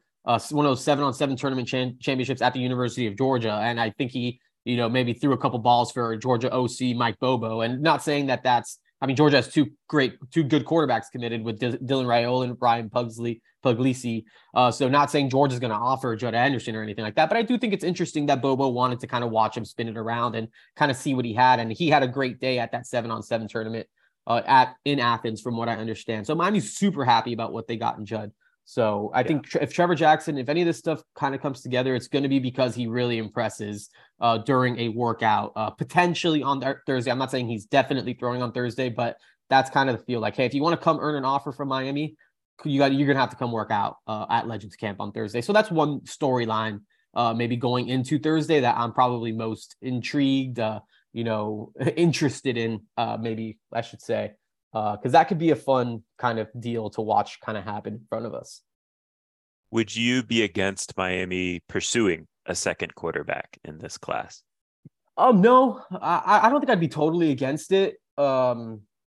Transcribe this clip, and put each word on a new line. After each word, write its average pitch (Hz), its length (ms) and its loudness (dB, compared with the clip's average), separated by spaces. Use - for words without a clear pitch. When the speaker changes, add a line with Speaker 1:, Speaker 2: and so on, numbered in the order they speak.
Speaker 1:
uh, 120 100 2
s-, - 160 -6
one 147 140 2
of 143 60 4
those 127 120 -2
seven-on-seven 139 520 0
tournament 131 320 -4
chan-, 127 320 -4
championships 127 420 -2
at 123 120 2
the 131 60 -6
University 123 460 -2
of 101 100 -4
Georgia, 120 380 0
and 117 260 -2
I 113 120 -2
think 131 200 -6
he, 123 280 -6
you 123 120 -2
know, 117 120 0
maybe 120 240 0
threw 139 200 0
a 123 40 2
couple 123 220 -2
balls 120 320 4
for 117 260 -4
Georgia 120 320 0
O 127 160 0
C 123 300 -2
Mike 117 240 -2
Bobo. 113 420 0
And 123 220 -2
not 151 180 2
saying 143 260 0
that 123 140 0
that's, 123 380 0
I 131 60 -2
mean, 135 80 0
Georgia 147 220 6
has 123 100 4
two 139 240 2
great, 139 280 0
two 165 120 2
good 143 220 2
quarterbacks 135 460 0
committed 117 320 -6
with 110 160 -6
Dil-, 123 180 -2
Dylan 131 280 -2
Raiola 123 400 2
and 123 140 -6
Ryan 117 300 2
Pugsley, 117 520 -4
Puglisi. 123 580 0
Uh, 123 160 4
so 127 180 0
not 143 220 4
saying 139 200 0
Georgia's 135 300 2
gonna 120 140 -2
offer 123 420 -2
Judd 110 200 -4
Anderson 120 400 0
or 110 80 -6
anything 107 200 -8
like 107 120 -8
that, 156 120 4
but 214 100 0
I 233 40 2
do 233 160 0
think 226 160 -2
it's 190 100 -4
interesting 156 440 -2
that 135 140 2
Bobo 135 280 2
wanted 123 300 0
to 120 80 -10
kinda 120 180 -2
watch 110 320 0
him 107 80 -6
spin 117 220 -8
it 113 100 -10
around 117 380 -4
and 113 120 -4
kinda 143 160 2
see 135 220 -2
what 123 100 0
he 113 80 -6
had. 127 260 6
And 113 120 -4
he 156 180 -2
had 143 140 6
a 127 40 2
great 127 320 -4
day 127 200 -2
at 117 120 -4
that 120 140 -8
seven-on-seven 113 640 -4
tournament, 110 400 -8
uh, 117 180 0
at, 127 300 6
in 143 140 2
Athens, 117 420 -2
from 120 160 -6
what 117 120 -2
I 113 60 -2
understand. 110 520 -6
So 156 80 -2
Miami's 180 400 0
super 156 280 0
happy 120 300 4
about 113 200 -4
what 113 140 -8
they 120 100 -4
got 113 200 -2
in 107 80 -10
Judd. 107 260 -8
So 107 500 0
I 127 80 2
Speaker 2:
Yeah. 123 60 0
Speaker 1:
think 151 200 -2
Tre-, - 140 -2
if 143 120 -4
Trevor 175 220 2
Jackson, 156 420 2
if 127 100 -4
any 156 140 0
of 175 60 2
this 165 100 0
stuff 160 260 -4
kinda 139 180 -2
comes 135 240 -6
together, 127 340 0
it's 123 120 -4
gonna 139 220 0
be 135 100 4
because 127 340 0
he 120 140 -4
really 120 300 0
impresses, 107 720 -6
uh, 117 180 2
during 123 420 2
a 117 100 -2
workout, 110 640 0
uh, 107 160 -4
potentially 170 720 0
on 135 180 -2
Thur-, 135 240 -4
Thursday. 127 260 -2
I'm 120 60 -2
not 131 140 -4
saying 123 160 -4
he's 110 180 -6
definitely 127 480 0
throwing 123 280 -4
on 120 100 -4
Thursday, 123 380 -4
but 120 280 -4
that's - 200 4
kind 135 200 2
of 117 80 0
the - 60 -16
feel. 120 160 -4
Like, 107 160 -2
"Hey, 135 100 2
if 120 80 -2
you 139 80 -2
wanna 160 160 2
come 160 220 2
earn 151 160 -2
an 135 100 -4
offer 139 260 -2
from 139 180 -8
Miami, 139 460 -4
you 143 140 0
got, 135 160 4
you're 139 140 2
gonna 139 120 4
have 127 120 0
to - 40 -16
come 120 160 -4
work 113 200 -4
out, 104 340 -2
uh, 107 240 -6
at 113 180 0
Legends 107 280 -10
Camp 101 260 -8
on 104 100 -10
Thursday." 110 300 -6
So 160 100 -4
that's 214 200 4
one 151 300 0
storyline, 110 800 -2
uh, 117 180 2
maybe 117 240 -2
going 123 300 0
into 127 320 -2
Thursday 156 400 2
that 120 180 4
I'm 117 160 -2
probably 120 380 2
most 113 500 -6
intrigued, 131 800 0
uh, 107 220 -4
you 117 100 -4
know, 107 520 -4
<laughs> 139 220 -2
interested 139 600 0
in, 113 280 -4
uh, 113 240 -2
maybe 110 380 -6
I 117 80 -2
should - 220 -16
say, 107 300 -4
uh, 107 240 -2
'cause 123 160 -2
that 165 140 8
could 170 120 -2
be 165 100 2
a 147 60 4
fun 123 480 0
kind 117 180 -2
of 110 100 -4
deal 113 320 -6
to - 100 -6
watch 107 400 0
kinda 107 200 -8
happen 104 340 -10
in 120 120 -18
front 113 200 -6
of - 80 -10
us. - 260 -14
Speaker 2:
Would 113 240 0
you 120 260 2
be 113 220 2
against 98 520 -2
Miami 92 720 -2
pursuing 92 600 0
a 90 100 -6
second 87 400 -4
quarterback - 680 -6
in 78 140 -16
this - 200 -14
class? - 460 -8
Speaker 1:
Um, 220 240 6
no, 247 400 6
I, 180 520 2
I 226 60 6
don't 285 100 4
think 247 100 0
I'd 214 100 4
be 165 80 2
totally 156 440 2
against 135 400 -4
it. 190 260 2
Um, 123 640 2